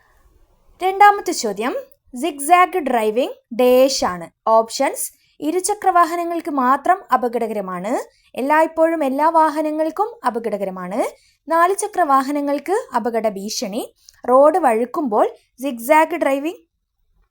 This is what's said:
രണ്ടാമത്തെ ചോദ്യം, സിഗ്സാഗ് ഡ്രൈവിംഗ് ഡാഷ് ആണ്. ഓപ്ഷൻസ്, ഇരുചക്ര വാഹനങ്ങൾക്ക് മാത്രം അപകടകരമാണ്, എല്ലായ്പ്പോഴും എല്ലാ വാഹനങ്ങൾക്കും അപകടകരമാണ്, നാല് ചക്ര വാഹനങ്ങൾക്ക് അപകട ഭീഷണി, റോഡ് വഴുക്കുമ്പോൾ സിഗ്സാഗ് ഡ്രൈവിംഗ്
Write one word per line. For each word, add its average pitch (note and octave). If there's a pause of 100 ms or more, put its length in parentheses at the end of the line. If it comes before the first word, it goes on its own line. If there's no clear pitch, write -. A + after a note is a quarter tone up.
(840)
രണ്ടാമത്തെ G4+
ചോദ്യം, A#3 (460)
സിഗ്സാഗ് F4
ഡ്രൈവിംഗ് B3
ഡാഷ് B3+
ആണ്. F3+ (160)
ഓപ്ഷൻസ്, A3+ (220)
ഇരുചക്ര F#4
വാഹനങ്ങൾക്ക് E4+
മാത്രം C#4 (120)
അപകടകരമാണ്, A3 (160)
എല്ലായ്പ്പോഴും D#4+
എല്ലാ C#4
വാഹനങ്ങൾക്കും D#4
അപകടകരമാണ്, G3+ (400)
നാല് E4+
ചക്ര G4
വാഹനങ്ങൾക്ക് C#4+
അപകട A3+
ഭീഷണി, G3+ (340)
റോഡ് C#4+
വഴുക്കുമ്പോൾ B3 (320)
സിഗ്സാഗ് C#4+
ഡ്രൈവിംഗ് C#4 (680)